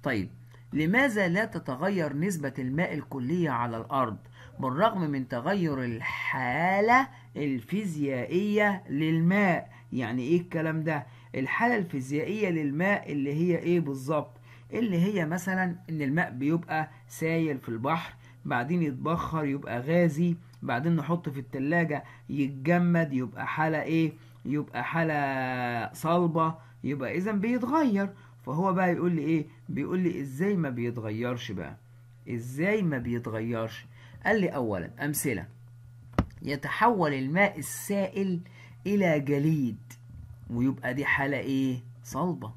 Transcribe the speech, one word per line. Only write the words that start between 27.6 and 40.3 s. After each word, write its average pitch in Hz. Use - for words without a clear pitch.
فهو 175
بقى 180
يقول 175
لي 156
إيه؟ 151
بيقول 139
لي 175
إزاي 143
ما 156
بيتغيرش 120
بقى؟ 85
إزاي 139
ما 151
بيتغيرش؟ 117
قال 214
لي 180
أولا 107
أمثلة، 139
يتحول 151
الماء 156
السائل 190
إلى 185
جليد 143